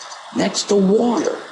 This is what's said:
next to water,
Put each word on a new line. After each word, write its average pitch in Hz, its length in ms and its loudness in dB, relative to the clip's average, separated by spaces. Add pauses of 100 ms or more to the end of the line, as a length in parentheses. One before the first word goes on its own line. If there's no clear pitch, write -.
(360)
next - 340 -2
to 208 60 4
water, 208 600 2 (140)